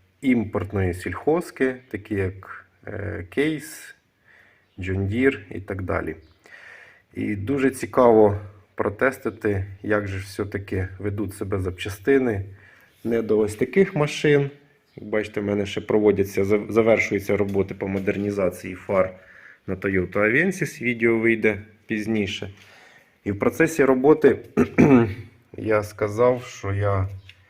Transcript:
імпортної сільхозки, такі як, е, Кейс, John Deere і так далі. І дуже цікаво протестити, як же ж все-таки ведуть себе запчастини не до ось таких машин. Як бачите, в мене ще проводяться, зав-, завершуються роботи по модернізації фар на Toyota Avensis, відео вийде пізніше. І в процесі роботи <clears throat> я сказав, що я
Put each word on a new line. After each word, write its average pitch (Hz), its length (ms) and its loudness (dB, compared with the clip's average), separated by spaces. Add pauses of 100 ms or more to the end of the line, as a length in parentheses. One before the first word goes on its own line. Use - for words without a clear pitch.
(200)
імпортної 101 760 0
сільхозки, 131 840 -2 (140)
такі 104 240 -8
як, 98 520 -6 (200)
е, 95 440 -10
Кейс, 147 640 -6 (840)
John 95 300 -2
Deere 131 320 2 (100)
і - 100 -10
так 95 220 -8
далі. 85 340 -4 (960)
І 107 220 -4
дуже 131 340 0
цікаво 110 720 6 (340)
протестити, 104 920 -2 (160)
як 104 260 -2
же 95 100 -6
ж 95 60 -12
все-таки 98 640 -6 (100)
ведуть 101 360 -6
себе 98 260 -6
запчастини 101 840 -2 (600)
не 113 180 0
до 107 160 2
ось 104 160 0
таких 190 400 2
машин. 147 560 2 (460)
Як 107 120 -16
бачите, 107 320 -2
в 101 40 -4
мене 101 220 0
ще 101 140 -8
проводяться, 101 640 2
зав-, 104 280 0
завершуються 107 640 2
роботи 98 380 -2
по 98 140 -8
модернізації 98 840 -4
фар 92 400 -2 (520)
на 95 100 -6
Toyota 95 400 -2
Avensis, 147 680 0
відео 117 360 0
вийде 110 440 0 (240)
пізніше. 107 640 -4 (760)
І 101 80 -4
в 98 60 -6
процесі 143 460 2
роботи 131 540 6 (580)
<clears throat> - 600 -2
я 107 260 0
сказав, 120 640 0
що - 280 -8
я 98 360 0 (420)